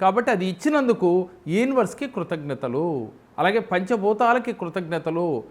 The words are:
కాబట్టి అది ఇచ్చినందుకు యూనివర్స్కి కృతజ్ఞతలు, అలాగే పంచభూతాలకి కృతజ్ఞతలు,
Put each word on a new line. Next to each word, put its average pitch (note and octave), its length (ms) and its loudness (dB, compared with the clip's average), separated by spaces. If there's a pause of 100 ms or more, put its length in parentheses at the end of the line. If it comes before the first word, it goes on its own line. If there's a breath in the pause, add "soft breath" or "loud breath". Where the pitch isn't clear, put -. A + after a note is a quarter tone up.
కాబట్టి A3+ 300 2
అది F#3 140 0
ఇచ్చినందుకు F#3 840 2 (180)
యూనివర్స్కి B3 600 0
కృతజ్ఞతలు, C#3+ 1000 -4 (320)
అలాగే G3 200 2
పంచభూతాలకి A3 920 0
కృతజ్ఞతలు, E3 960 -4